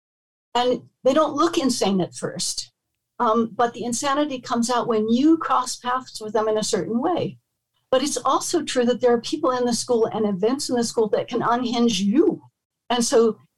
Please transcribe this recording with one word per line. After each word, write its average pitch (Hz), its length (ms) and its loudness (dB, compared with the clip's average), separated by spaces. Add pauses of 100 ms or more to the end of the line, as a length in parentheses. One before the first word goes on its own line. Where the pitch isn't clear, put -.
(540)
and 247 280 0 (220)
they 262 100 4
don't 302 220 2
look 330 200 2
insane 202 460 0
at 151 120 -6
first. - 560 -8 (480)
Um, 226 380 0
but 233 160 0
the 226 120 -10
insanity 277 580 -2
comes 240 260 -2
out 240 200 0
when 220 200 0
you 294 300 4
cross - 380 -2
paths 254 440 -6
with 214 140 -10
them 220 140 2
in 214 100 0
a 214 40 -2
certain 208 380 -2
way. 320 380 -2 (520)
But 262 120 2
it's 285 160 -4
also 302 440 -2
true 247 220 -2
that 247 160 0
there 240 140 4
are 233 80 0
people 302 280 -2
in 247 140 0
the 240 80 0
school 233 320 0
and 214 220 -2
events 214 420 0
in 254 80 0
the 233 80 0
school 226 240 0
that 202 180 0
can 240 140 -4
unhinge 233 600 0
you. 277 400 2 (480)
And 240 120 0
so 226 360 4 (200)